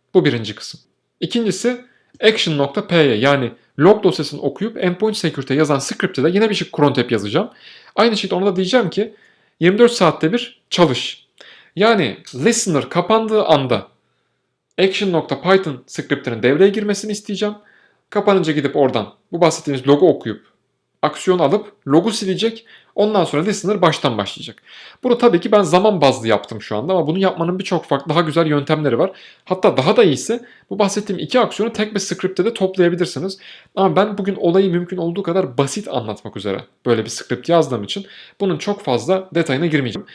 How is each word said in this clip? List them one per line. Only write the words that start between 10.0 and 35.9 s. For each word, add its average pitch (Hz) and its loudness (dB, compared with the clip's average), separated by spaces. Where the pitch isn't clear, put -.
bir - -6
çalış. - 0
Yani 180 2
listener 156 0
kapandığı 214 0
anda 127 2
action 190 0
nokta 156 -2
python 180 0
script'inin 135 -6
devreye 151 4
girmesini 208 -4
isteyeceğim. 208 -6
Kapanınca 196 2
gidip 143 -2
oradan 127 0
bu 175 -6
bahsettiğimiz 143 0
logu 143 6
okuyup - -4
aksiyon 180 0
alıp 170 0
logu 165 2
silecek. 202 -4
Ondan 208 2
sonra 151 -2
listener 190 -2
baştan 147 0
başlayacak. - -10
Bunu 240 2
tabii 190 4
ki 214 -2
ben 208 6
zaman 185 2
bazlı 113 2
yaptım 107 -2
şu - -6
anda 139 -4
ama 170 0
bunu 160 -2
yapmanın 180 -2
birçok 185 -4
farklı 139 -2
daha 156 4
güzel 160 0
yöntemleri 147 0
var. 185 0
Hatta 190 2
daha 151 2
da 240 6
iyisi 196 0
bu 196 -6
bahsettiğim 202 -2
iki 247 0
aksiyonu 226 -2
tek 214 -4
bir 196 -4
script'te 185 -4
de 226 -2
toplayabilirsiniz. 180 -2
Ama 185 2
ben 208 0
bugün 196 -4
olayı 185 2
mümkün 175 -4
olduğu 170 -4
kadar 170 -2
basit 139 -2
anlatmak 107 -8